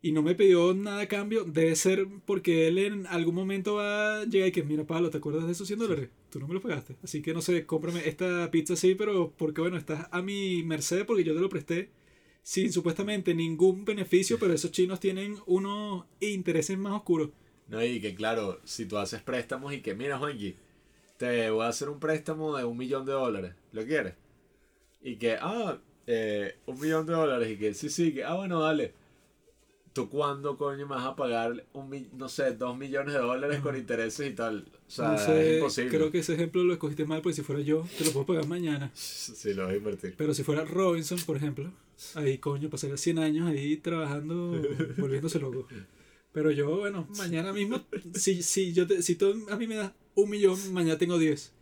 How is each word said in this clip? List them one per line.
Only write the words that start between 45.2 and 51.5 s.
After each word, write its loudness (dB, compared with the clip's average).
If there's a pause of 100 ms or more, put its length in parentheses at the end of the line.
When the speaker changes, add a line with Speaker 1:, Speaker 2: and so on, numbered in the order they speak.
Speaker 1:
loco. -6 (640)
Pero 2
yo, 2
bueno, -4
mañana -2
mismo, -2 (300)
si, 2
si 0
yo 4
te, 2
si 2
tú 2
a -2
mí -2
me -4
das -4 (240)
un 6
millón, 4
mañana 4
tengo 2
diez. 2